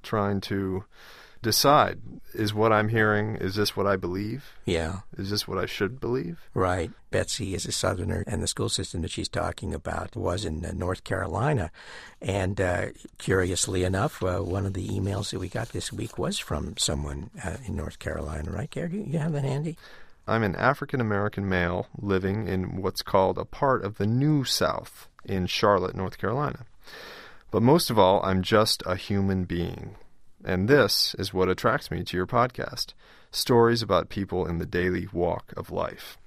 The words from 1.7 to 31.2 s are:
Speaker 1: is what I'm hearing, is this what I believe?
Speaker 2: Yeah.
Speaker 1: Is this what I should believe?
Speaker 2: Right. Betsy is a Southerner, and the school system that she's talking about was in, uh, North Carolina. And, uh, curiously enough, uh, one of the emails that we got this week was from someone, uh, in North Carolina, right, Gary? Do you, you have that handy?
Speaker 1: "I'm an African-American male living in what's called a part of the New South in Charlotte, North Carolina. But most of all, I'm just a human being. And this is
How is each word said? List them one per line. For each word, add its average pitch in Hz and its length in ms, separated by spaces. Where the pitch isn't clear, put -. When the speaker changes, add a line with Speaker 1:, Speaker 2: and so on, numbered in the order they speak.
Speaker 1:
is 107 180
what 110 220
I'm 107 160
hearing, 107 460
is 95 200
this 104 220
what 98 80
I 101 100
believe? 98 600
Speaker 2:
Yeah. 85 360
Speaker 1:
Is 98 120
this 104 180
what 95 120
I 90 80
should 113 320
believe? 143 400
Speaker 2:
Right. 92 360
Betsy 92 420
is 92 140
a - 40
Southerner, 92 540
and 95 160
the 90 60
school 107 220
system 85 340
that 80 80
she's 85 180
talking 85 420
about 82 440
was 92 280
in, 80 220
uh, 85 80
North 90 300
Carolina. 95 680
And, 98 380
uh, 92 280
curiously 92 640
enough, 95 400
uh, 92 160
one 92 260
of 98 80
the 95 160
emails 98 400
that - 100
we 90 80
got 110 220
this - 240
week 107 240
was 196 220
from 76 360
someone, 71 540
uh, 92 200
in 90 100
North 80 240
Carolina, 78 520
right, 90 200
Gary? 170 180
Do 175 80
you, 214 60
you 151 160
have 156 140
that 143 100
handy? 147 340
Speaker 1:
"I'm 113 160
an 101 120
African-American 107 920
male 90 400
living 98 500
in 92 340
what's 92 220
called 95 340
a 87 80
part 131 400
of 101 140
the 101 80
New 139 360
South - 640
in 95 220
Charlotte, 95 500
North 95 220
Carolina. 127 480
But 101 100
most 143 300
of 110 80
all, 95 260
I'm 95 160
just 107 460
a 90 80
human 98 500
being. 85 500
And 95 240
this 131 480
is 95 160